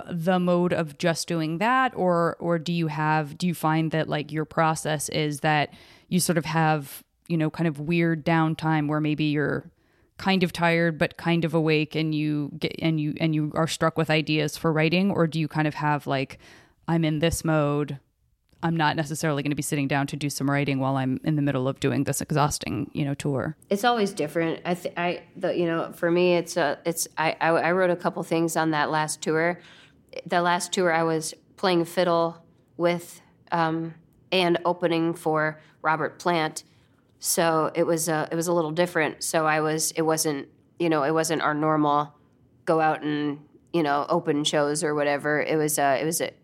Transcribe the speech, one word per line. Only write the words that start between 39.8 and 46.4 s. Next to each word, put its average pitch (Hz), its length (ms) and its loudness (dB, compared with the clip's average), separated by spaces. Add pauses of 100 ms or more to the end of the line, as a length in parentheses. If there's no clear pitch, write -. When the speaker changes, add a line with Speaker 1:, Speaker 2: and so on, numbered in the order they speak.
Speaker 2:
it 160 120 -2
wasn't, 156 440 0 (320)
you 170 100 2
know, 156 140 2
it 160 80 2
wasn't 160 300 0
our 151 140 2
normal 151 580 2 (520)
go 160 160 2
out 156 220 0
and, 147 360 -4 (340)
you 170 100 2
know, 143 260 0
open 160 340 0
shows 151 400 0
or 151 100 -2
whatever. 147 480 0
It 151 140 0
was, 151 240 0
uh, 139 200 4
it - 60 -2
was, 165 160 -4
uh, 117 80 -4 (140)